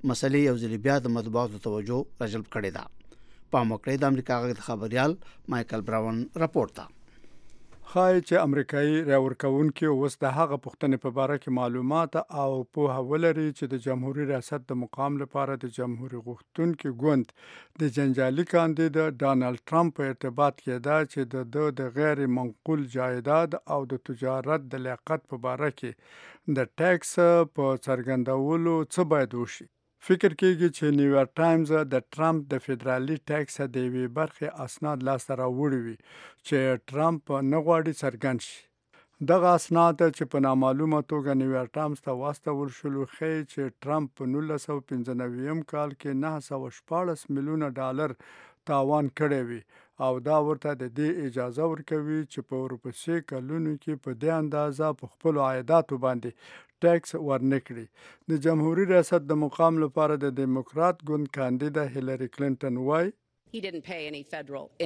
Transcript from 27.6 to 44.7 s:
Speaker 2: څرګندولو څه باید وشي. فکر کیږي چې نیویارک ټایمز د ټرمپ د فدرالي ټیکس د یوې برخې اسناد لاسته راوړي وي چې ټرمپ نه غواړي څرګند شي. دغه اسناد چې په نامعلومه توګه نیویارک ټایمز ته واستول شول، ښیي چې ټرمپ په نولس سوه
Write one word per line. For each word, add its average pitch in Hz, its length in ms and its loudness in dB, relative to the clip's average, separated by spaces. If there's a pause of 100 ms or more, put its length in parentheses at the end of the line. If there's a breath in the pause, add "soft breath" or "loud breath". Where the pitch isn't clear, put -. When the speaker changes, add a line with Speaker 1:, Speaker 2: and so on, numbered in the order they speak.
Speaker 2:
څرګندولو 135 880 0 (180)
څه 180 80 2 (120)
باید 120 300 2
وشي. - 260 -14 (380)
فکر 180 320 4
کیږي 175 280 4 (100)
چې 147 200 2
نیویارک 139 400 6
ټایمز 165 320 4 (220)
د 127 100 2 (140)
ټرمپ 160 340 2
د 135 140 -2
فدرالي 131 520 -2 (140)
ټیکس 151 260 -4 (200)
د 127 100 0
یوې 127 320 -2
برخې 156 300 -4 (180)
اسناد 139 420 -6
لاسته 135 320 -2
راوړي 127 460 0
وي 113 80 -8 (540 loud breath)
چې 143 100 2 (320)
ټرمپ 151 420 0 (200)
نه 160 140 2
غواړي 165 360 2
څرګند 123 460 -2
شي. - 120 -18 (720 soft breath)
دغه 180 280 8
اسناد 170 440 4
چې 156 300 2
په 139 140 4
نامعلومه 131 520 2 (140)
توګه 139 260 0
نیویارک 131 380 -2
ټایمز 151 300 -4
ته 131 120 -2
واستول 143 560 -4
شول، 139 240 -6 (140)
ښیي 160 260 -2 (140)
چې 135 200 -6 (120)
ټرمپ 147 340 -2
په 131 140 -4
نولس 151 360 -4
سوه 143 200 -4